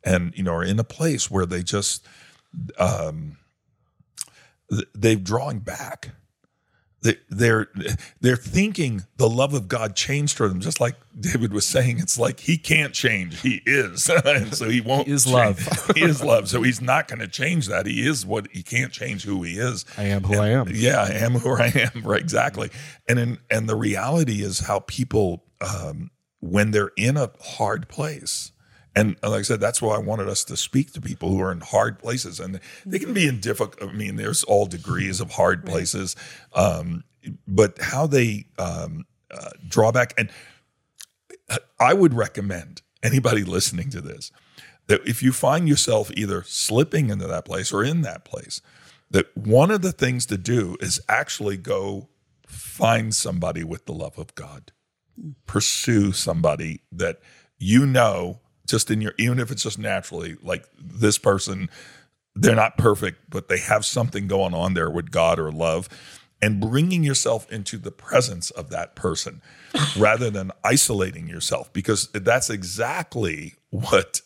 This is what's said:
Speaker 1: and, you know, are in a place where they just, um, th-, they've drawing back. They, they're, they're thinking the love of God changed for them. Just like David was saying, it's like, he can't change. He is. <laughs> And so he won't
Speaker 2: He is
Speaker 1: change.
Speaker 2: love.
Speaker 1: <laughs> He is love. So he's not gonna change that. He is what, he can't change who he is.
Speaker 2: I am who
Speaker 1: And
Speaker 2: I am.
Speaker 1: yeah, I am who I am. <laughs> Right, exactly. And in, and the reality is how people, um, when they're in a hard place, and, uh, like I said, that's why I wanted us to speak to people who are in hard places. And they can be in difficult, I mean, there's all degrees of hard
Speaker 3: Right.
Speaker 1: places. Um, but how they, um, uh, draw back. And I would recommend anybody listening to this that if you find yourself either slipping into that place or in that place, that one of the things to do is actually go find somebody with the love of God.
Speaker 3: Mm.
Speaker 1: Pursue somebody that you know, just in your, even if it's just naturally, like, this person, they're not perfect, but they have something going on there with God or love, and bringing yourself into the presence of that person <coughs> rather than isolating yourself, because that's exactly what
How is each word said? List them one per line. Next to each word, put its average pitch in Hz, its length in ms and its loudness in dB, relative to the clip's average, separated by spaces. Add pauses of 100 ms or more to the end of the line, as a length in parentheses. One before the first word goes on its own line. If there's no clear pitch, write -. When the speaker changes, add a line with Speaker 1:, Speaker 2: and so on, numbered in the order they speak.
Speaker 1:
and, 87 320 2
you 95 80 -4
know, 87 120 0
are 85 80 -2
in 98 160 2
a 113 40 2
place 151 460 -2
where 95 160 2
they 87 160 -4
just, - 420 -2 (760)
um, 80 580 -2 (1300)
th-, 104 240 -4
they've 107 280 4
drawing 117 360 -2
back. - 500 -12 (920)
They, 117 140 0 (120)
they're, 113 380 4 (540)
they're 123 140 6
thinking 156 680 0 (140)
the 113 120 6
love 131 240 0
of 110 140 -2
God 110 280 -4
changed 147 400 -2
for 110 140 2
them. 92 100 -2
Just 110 220 -4
like 120 140 0 (220)
David 113 360 -2
was 101 120 0
saying, 123 340 2
it's 180 180 -2
like, - 220 0
he 165 180 0
can't 156 340 0
change. 92 500 -2
He 120 260 -2
is. 123 500 0
<laughs> - 80 2
And 127 300 2
so 117 120 -4
he 120 140 2
won't 131 260 0
Speaker 2:
He 143 60 0
is 131 120 4
Speaker 1:
change. 127 100 4
Speaker 2:
love. 113 560 2
Speaker 1:
<laughs> - 40 6
He 156 60 2
is 156 220 4
love. 113 260 4
So 117 140 0
he's 123 180 2
not 127 260 0
gonna 117 200 -10
change 143 400 -2
that. 95 180 0
He 110 200 -2
is 135 200 0
what, 101 260 -4
he 90 120 -12
can't 120 280 -2
change 107 320 -8
who 98 200 -4
he 85 160 -8
is. 120 260 -4 (100)
Speaker 2:
I 104 100 -4
am 101 180 0
who 95 100 2
Speaker 1:
And 104 80 4
Speaker 2:
I 104 80 4
am. 123 240 2
Speaker 1:
yeah, 120 300 4
I 98 100 -2
am 117 200 2
who 123 220 2
I 117 160 4 (220)
am. 117 80 -10
<laughs> - 20 -12
Right, 104 160 0
exactly. 120 520 -2 (360)
And 123 120 4
in, 120 180 -2 (140)
and 110 180 0
the 110 60 2
reality 110 680 0
is 95 200 -4
how 101 180 0
people, 104 640 -2 (180)
um, 90 480 -8 (300)
when 104 320 2
they're 104 260 0
in 123 180 2
a 135 140 0 (120)
hard - 480 -6
place, - 600 -8 (460)
and, 104 260 2
uh, 104 60 -2
like 107 100 0
I 101 40 -6
said, 110 160 0
that's 107 220 0
why 107 140 0
I 107 40 0
wanted 104 280 -4
us 98 180 -2
to - 120 -10
speak - 360 -2
to - 80 -12
people - 280 -6
who 95 120 2
are 95 100 -2
in 87 100 -8
hard 107 380 2
places. 113 400 -6
And 92 200 -10 (260)
they 190 140 -4
can 247 140 -6
be 185 140 4
in 123 120 0
difficult, 104 420 -4
I 98 120 -10
mean, 104 220 -6
there's 107 280 -2
all 104 220 4
degrees 95 560 -4
of 82 100 -8
hard 90 320 2
Speaker 3:
Right. 87 80 -8
Speaker 1:
places. 90 440 -4 (380)
Um, 85 500 0 (440)
but 98 320 2
how 143 280 0
they, 117 400 2 (100)
um, 85 480 -6 (260)
uh, - 200 -14 (160)
draw 110 240 6
back. 120 260 2
And 110 120 0 (1500)
I 127 140 6
would 185 200 6
recommend 98 680 -4 (220)
anybody 113 400 2
listening 90 480 -2
to 85 100 -10
this - 300 -14 (560)
that - 200 4
if - 140 -2
you 127 100 4
find 156 360 2
yourself 113 480 2
either 95 280 -4
slipping 131 640 0
into 98 180 -4
that 87 180 -6
place - 280 -6
or 101 100 2
in 160 180 0
that 85 240 -6
place, - 360 -12 (500)
that - 260 0
one 117 340 6
of 214 100 2
the 180 100 0
things 127 360 -2
to 104 100 -2
do 95 420 0
is 90 280 -4
actually 107 500 -2
go 98 500 -6 (380)
find 113 680 0
somebody 85 500 -2
with 80 220 -10
the 82 80 -10
love 78 240 -10
of - 180 -14
God. 69 360 -18 (500)
Speaker 3:
Mm. 151 140 -14 (100)
Speaker 1:
Pursue 101 680 2
somebody 80 680 0 (100)
that 85 280 -4 (400)
you 196 260 6
know, 107 540 2 (280)
just - 240 0
in 107 100 0
your, 107 160 -4
even 123 220 0
if 117 120 -4
it's 104 120 -6
just 107 160 -6
naturally, 87 640 -6
like, 90 220 -4 (140)
this 107 380 2
person, 95 520 0 (680)
they're 113 200 6
not 110 220 2
perfect, 101 400 2 (120)
but - 180 -8
they 90 100 2
have 107 260 2
something 107 440 -2
going 95 260 2
on 87 220 0
there 82 160 0
with 80 180 -4
God 82 300 4
or 78 120 -2
love, 82 380 -2 (500)
and 104 220 2
bringing 156 420 2
yourself 127 480 0
into 110 280 -8
the 98 120 -10
presence 120 600 -2
of 73 180 -12
that - 260 -8
person - 460 -6 (280)
<coughs> - 280 -2
rather 110 320 4
than 95 220 -6 (120)
isolating 98 640 0
yourself, - 460 -6
because 101 380 0
that's 113 400 0
exactly 98 1040 -6 (160)
what - 540 0